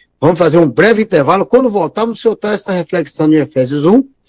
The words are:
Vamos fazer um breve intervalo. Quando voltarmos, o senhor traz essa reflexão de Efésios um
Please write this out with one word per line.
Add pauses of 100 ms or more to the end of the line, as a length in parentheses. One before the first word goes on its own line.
(200)
Vamos
fazer
um
breve
intervalo.
Quando
voltarmos,
o
senhor
traz
essa
reflexão
de
Efésios
um (260)